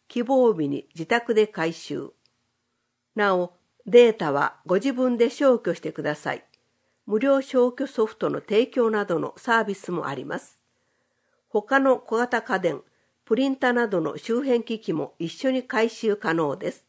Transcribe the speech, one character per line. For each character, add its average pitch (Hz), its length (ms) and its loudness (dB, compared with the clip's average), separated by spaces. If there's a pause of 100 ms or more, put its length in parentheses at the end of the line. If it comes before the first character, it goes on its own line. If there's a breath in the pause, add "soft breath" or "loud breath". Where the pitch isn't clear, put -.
希 240 160 -4
望 247 320 4
日 156 120 -2
に 139 280 -6
自 160 100 -10
宅 233 300 -2
で 214 100 4
回 170 260 -4
収。 - 420 -10 (1000)
な 202 220 0
お、 175 180 -2 (320)
デ 240 260 8
ー 220 60 -6
タ 156 140 -2
は 143 240 0 (100)
ご 180 100 2
自 233 160 0
分 247 260 0
で 233 120 2
消 262 300 2
去 170 160 -2
し - 40 -12
て 151 120 -8
く - 100 -10
だ 151 140 -2
さ 139 180 -6
い。 120 100 -12 (640)
無 214 140 -2
料 269 240 2
消 247 280 2
去 269 140 -6
ソ 220 220 -2
フ - 100 -18
ト 151 140 -2
の 147 80 -6
提 220 280 0
供 233 220 0
な 208 160 -2
ど 170 140 -2
の 139 180 -6
サ 226 240 0
ー 208 40 -4
ビ 196 100 -4
ス - 160 -12
も 151 160 -6
あ 139 80 -8
り 135 100 -10
ま 151 140 -8
す。 - 200 -20 (880)
他 220 320 0
の 269 180 4
小 - 200 -4
型 240 240 -2
家 - 160 -2
電、 165 240 -2 (420)
プ - 120 0
リ 262 120 2
ン 269 80 -2
タ 262 140 0
ー - 40 4
な 240 140 2
ど 185 140 -2
の 156 160 -4
周 233 240 -2
辺 240 220 0
機 220 160 -8
器 196 140 -6
も 147 260 -6
一 170 100 -6
緒 - 220 -2
に 262 100 -2
回 233 300 -2
収 208 240 -2
可 202 180 -4
能 156 220 -2
で 202 160 -8
す。 - 180 -18